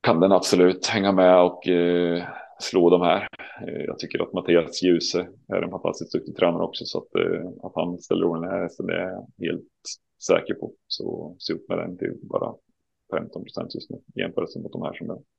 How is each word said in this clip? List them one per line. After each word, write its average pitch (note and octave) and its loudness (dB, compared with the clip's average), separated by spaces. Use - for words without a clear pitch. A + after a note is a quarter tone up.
kan A#2+ 2
den G2 6
absolut F2+ 4
hänga G2 2
med F#2 8
och, - 0
eh, F2 2
slå E2+ 4
de F2+ 6
här. F2+ 2
Eh, - -8
jag - -8
tycker - -6
att - -6
Mattias E2+ 2
Djuse F2 2
är F#2 -2
en F2 -6
fantastiskt - -6
duktig - -6
tränare F2 2
också, - -6
så - -8
att, - -14
eh, F2 -2
att F2+ -14
han F2 -4
ställer F2+ -2
ordning E2+ -2
i - -8
den F#2 -6
här F#2 -2
hästen, F2 -8
det F2 -4
är F2+ -4
jag F#2+ -8
helt E2 -4
säker - 2
på. - -12
Så - -8
se - -8
upp - -10
med F2+ -4
den F2 -8
till - -6
bara - -4
femton - -6
procent - -12
just - -12
nu - -12
i - -8
jämförelse - -6
mot - -12
de - -8
här D2 -6
som - -10
är - -10